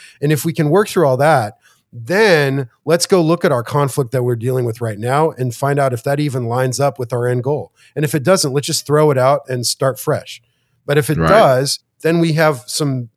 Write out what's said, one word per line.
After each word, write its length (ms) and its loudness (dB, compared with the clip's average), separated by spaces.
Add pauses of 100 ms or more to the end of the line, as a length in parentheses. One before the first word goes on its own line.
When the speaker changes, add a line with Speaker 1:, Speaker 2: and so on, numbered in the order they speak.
(200)
Speaker 1:
And 120 0
if 120 0
we 80 -2
can 200 0
work 180 2
through 160 2
all 120 2
that, 420 2 (340)
then 760 2 (160)
let's 200 2
go 160 4
look 240 0
at 60 2
our 120 0
conflict 500 -2
that 100 -2
we're 120 0
dealing 300 -2
with 160 -6
right 160 -6
now 320 0
and 240 -4
find 240 -2
out 160 0
if 100 -6
that 160 -2
even 260 -4
lines 340 -2
up 180 0
with 160 -6
our 140 -2
end 160 -2
goal. 280 -6 (240)
And 80 -4
if 120 -4
it 80 -2
doesn't, 280 2
let's 140 -2
just 220 -6
throw 240 4
it 80 0
out 280 2
and 200 -6
start 320 -2
fresh. 420 -6 (460)
But 100 2
if 120 0
it 80 0
Speaker 2:
Right. 120 0
Speaker 1:
does, 500 4 (220)
then 180 0
we 140 0
have 340 0
some, 500 -4